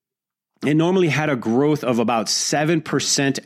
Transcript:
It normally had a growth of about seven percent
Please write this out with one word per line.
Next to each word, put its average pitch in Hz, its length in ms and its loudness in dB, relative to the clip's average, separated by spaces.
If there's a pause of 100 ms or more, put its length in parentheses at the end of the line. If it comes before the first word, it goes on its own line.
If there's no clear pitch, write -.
(640)
It 147 100 0
normally 175 340 2
had 147 220 -2
a 135 60 0
growth 127 480 0
of 120 140 0
about 113 300 0
seven 156 520 0
percent 139 640 -2